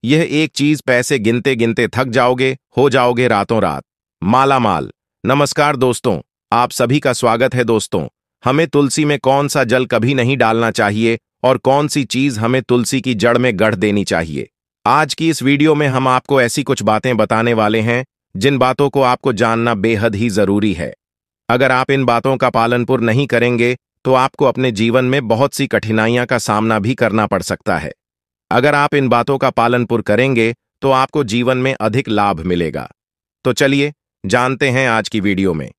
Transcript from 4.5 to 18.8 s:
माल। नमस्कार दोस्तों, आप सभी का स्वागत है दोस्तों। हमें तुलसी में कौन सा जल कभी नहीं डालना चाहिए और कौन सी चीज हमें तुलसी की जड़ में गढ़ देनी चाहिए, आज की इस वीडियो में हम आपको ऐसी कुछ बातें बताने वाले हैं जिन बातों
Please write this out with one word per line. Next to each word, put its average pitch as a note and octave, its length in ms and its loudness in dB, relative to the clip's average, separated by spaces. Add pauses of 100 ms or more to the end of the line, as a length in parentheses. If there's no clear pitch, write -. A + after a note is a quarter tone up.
माल। E2+ 320 -2 (340)
नमस्कार C#3+ 520 0
दोस्तों, A#2+ 420 0 (340)
आप A#2+ 180 2
सभी B2+ 300 0
का C3 120 0
स्वागत A#2+ 420 0
है B2 100 0
दोस्तों। G#2+ 420 -2 (380)
हमें D3 240 2
तुलसी C#3+ 360 0
में D3 140 0
कौन C#3 300 0
सा C#3+ 160 0
जल B2+ 220 0
कभी A#2+ 280 0
नहीं C3 220 0
डालना A2+ 340 0
चाहिए A2+ 480 0 (240)
और C3 160 2
कौन C#3+ 300 2
सी D3 160 -2
चीज B2+ 340 -2
हमें A#2+ 240 0
तुलसी B2 380 0
की B2+ 140 -4
जड़ A#2 240 0
में B2 160 0
गढ़ G#2+ 200 2
देनी G2+ 300 0
चाहिए, D#2+ 440 -4 (360)
आज C#3 300 2
की D#3+ 140 -2
इस D#3 140 -2
वीडियो C#3+ 320 4
में D3 140 0
हम C3 200 0
आपको B2+ 340 0
ऐसी A#2+ 200 -2
कुछ B2 200 -4
बातें A2 340 0
बताने A2 380 0
वाले A2 280 0
हैं A#2+ 220 -2 (300)
जिन B2+ 240 0
बातों B2+ 320 2